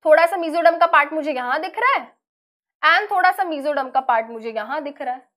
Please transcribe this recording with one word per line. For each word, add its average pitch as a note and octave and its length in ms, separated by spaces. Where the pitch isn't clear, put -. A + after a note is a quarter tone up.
थोड़ा D#4+ 220
सा G4 100
mesoderm E4+ 440
का E4+ 60
पार्ट D4+ 260
मुझे D#4 200
यहाँ B3+ 280
दिख F#4 180
रहा B4+ 140
है D4 200
and F4+ 280
थोड़ा F#4 220
सा F#4+ 120
mesoderm C#4+ 500
का C4 80
पार्ट A3+ 260
मुझे A3+ 240
यहाँ A#3 300
दिख C#4+ 200
रहा B3+ 120
है C4 220